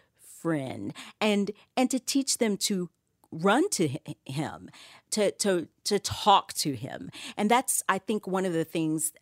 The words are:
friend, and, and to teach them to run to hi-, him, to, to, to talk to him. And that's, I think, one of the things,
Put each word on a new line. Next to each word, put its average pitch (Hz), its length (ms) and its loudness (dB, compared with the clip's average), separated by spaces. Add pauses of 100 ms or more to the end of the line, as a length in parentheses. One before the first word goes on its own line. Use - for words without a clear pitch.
(160)
friend, 131 760 -6 (280)
and, 202 300 4 (260)
and 254 140 4
to 262 80 2
teach - 400 -2
them 208 180 2
to 180 320 -2 (540)
run 233 280 4
to 165 180 0
hi-, - 260 -8 (100)
him, 131 460 -8 (400)
to, 208 220 2
to, 185 360 0 (160)
to 202 140 2
talk - 560 4
to 143 200 -2
him. 110 360 -10 (260)
And 208 140 2
that's, 247 380 2
I 190 100 2
think, 214 280 -4
one 190 180 0
of 185 80 0
the 160 120 0
things, 160 560 -2